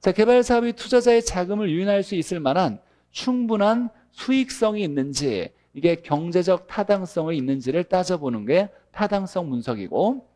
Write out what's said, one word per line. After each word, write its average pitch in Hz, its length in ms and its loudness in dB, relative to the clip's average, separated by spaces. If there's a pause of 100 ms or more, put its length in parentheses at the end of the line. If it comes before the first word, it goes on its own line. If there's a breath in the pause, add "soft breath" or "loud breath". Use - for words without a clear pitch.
자, 190 120 2
개발 233 300 6
사업이 240 320 0
투자자의 240 500 4
자금을 196 460 -2
유인할 196 320 0
수 196 120 -6
있을 170 260 -4
만한 147 380 0 (320 soft breath)
충분한 233 800 0 (240 soft breath)
수익성이 240 720 -2
있는지, 139 680 -2 (220)
이게 165 240 0
경제적 170 720 -2
타당성이 202 680 -2
있는지를 135 480 -2
따져보는 147 640 -2
게 180 220 2 (240 soft breath)
타당성 196 580 -4
분석이고 123 840 -2